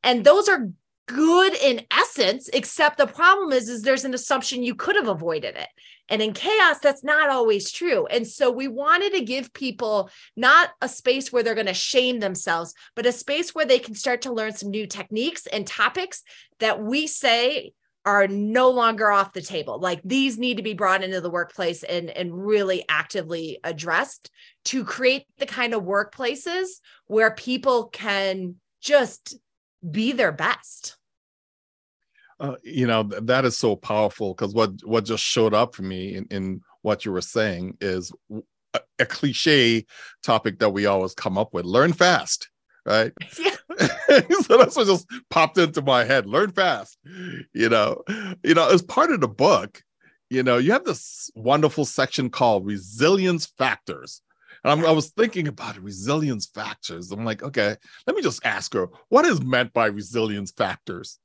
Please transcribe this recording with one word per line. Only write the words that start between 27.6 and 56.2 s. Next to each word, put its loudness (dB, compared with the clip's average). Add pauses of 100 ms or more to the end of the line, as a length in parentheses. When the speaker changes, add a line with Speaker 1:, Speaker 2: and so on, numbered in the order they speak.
Speaker 1:
can -4 (220)
just 0 (540)
be -2
their 0
best. -6 (1400)
Speaker 2:
Uh, -8
you -2
know, 2
th-, -8
that 2
is 0
so 2
powerful, -2
'cause -4
what, 2 (120)
what 0
just -4
showed 2
up 2
for -10
me -8
in, -10
in -6 (200)
what -4
you -6
were -4
saying -4
is -4 (180)
w-, -14 (280)
a, -4 (180)
a 4
cliche 2 (360)
topic 0
that 4
we -2
always 2
come -4
up -2
with, -4
learn 4
fast, 0 (360)
right? 2
Speaker 1:
<laughs> -16
Yeah. 0 (260)
Speaker 2:
<laughs> 4 (260)
So 6
that's 6
what 2
just 0 (220)
popped 2
into 0
my 2
head, 2
learn 0
fast, -2 (560)
you 2
know? 2 (400)
You 4
know, 4
as 6
part 0
of 0
the 0
book, 0 (480)
you 0
know, 4
you 2
have 0
this -10
wonderful 2
section -2
called 2
Resilience 0 (100)
Factors. -6 (420)
And 2
I'm, 2
I 4
was 2
thinking -2
about -10
it, -18
resilience -4